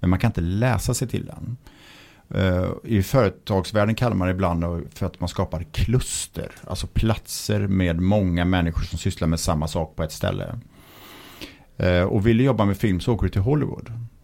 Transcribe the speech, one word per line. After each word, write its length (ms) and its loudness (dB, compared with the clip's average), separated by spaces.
Men 100 2
man 80 4
kan 100 2
inte 120 -2
läsa 540 0
sig 140 -4
till 180 -6
den. 300 -10
Eh, 340 2
i 180 2
företagsvärlden 920 2
kallar 220 0
man 120 2
det 60 0
ibland 300 0
för 120 -4
att 140 -6
man 80 -2
skapar 340 -4
kluster, 800 -2
alltså 200 -6
platser 800 -2
med 340 2
många 440 2
människor 380 2
som 160 -6
sysslar 300 -2
med 120 2
samma 280 0
sak 280 -4
på 60 -4
ett 100 -4
ställe. 460 -4
Eh, 260 4
och 240 2
vill 120 6
du 60 6
jobba 200 4
med 120 2
film 240 2
så 140 0
åker 120 0
du 40 0
till 100 0
Hollywood. 520 -2